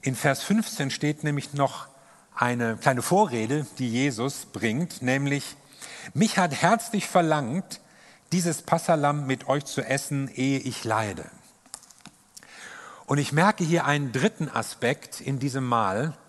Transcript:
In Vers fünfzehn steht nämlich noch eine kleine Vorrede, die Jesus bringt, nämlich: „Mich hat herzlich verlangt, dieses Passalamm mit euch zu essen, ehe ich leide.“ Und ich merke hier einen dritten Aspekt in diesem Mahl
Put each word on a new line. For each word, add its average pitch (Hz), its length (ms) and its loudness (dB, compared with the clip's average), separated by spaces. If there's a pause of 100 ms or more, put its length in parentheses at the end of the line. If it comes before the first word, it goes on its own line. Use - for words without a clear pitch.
In 131 160 -2
Vers 135 260 2
fünfzehn 202 480 0
steht 151 320 -2
nämlich 143 300 -4
noch 143 340 -2 (480)
eine 120 440 0
kleine 127 220 2
Vorrede, 139 640 2 (140)
die 127 120 -2
Jesus 127 560 -2
bringt, 113 540 -2
nämlich: 139 560 0 (580)
„Mich 196 240 4
hat 175 140 2
herzlich 202 540 2
verlangt, 156 760 0 (520)
dieses 170 300 0
Passalamm 147 680 2
mit 131 180 -2
euch 147 200 0
zu - 160 -4
essen, 135 520 -2
ehe 135 240 2
ich 123 240 -6
leide.“ 107 480 -2 (1800)
Und 143 120 2
ich 143 120 0
merke 180 320 4
hier 165 220 2
einen 143 260 2
dritten 147 380 0
Aspekt - 720 -4
in 135 180 -4
diesem 131 260 -4
Mahl 117 480 0 (160)